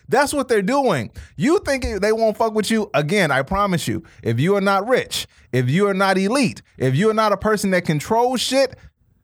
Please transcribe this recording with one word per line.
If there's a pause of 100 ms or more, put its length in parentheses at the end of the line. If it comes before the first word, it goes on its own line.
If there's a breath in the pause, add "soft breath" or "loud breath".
That's
what
they're
doing. (260 loud breath)
You
think (160)
they
won't
fuck
with
you?
Again,
I
promise
you, (200 loud breath)
if
you
are
not
rich, (260 soft breath)
if
you
are
not
elite, (160 soft breath)
if
you
are
not
a
person
that
controls
shit, (480 soft breath)